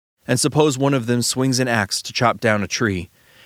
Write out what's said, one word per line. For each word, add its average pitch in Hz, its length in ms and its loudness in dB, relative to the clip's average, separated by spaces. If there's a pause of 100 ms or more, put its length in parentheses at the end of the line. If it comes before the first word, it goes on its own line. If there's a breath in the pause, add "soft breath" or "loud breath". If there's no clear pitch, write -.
(260)
and 127 140 0
suppose 147 380 2
one 139 160 2
of 120 120 -2
them 120 140 2
swings 131 380 0
an 127 100 -2
axe 110 340 -2
to - 100 -12
chop 110 280 0
down 107 220 2
a 92 60 -4
tree, 98 420 -4 (360 soft breath)